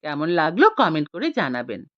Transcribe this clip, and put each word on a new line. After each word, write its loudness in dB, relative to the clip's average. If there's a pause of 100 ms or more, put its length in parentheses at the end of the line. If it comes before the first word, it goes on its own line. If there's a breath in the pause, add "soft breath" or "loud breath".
কেমন -6
লাগলো 4
কমেন্ট 0
করে -6
জানাবেন। -6 (120)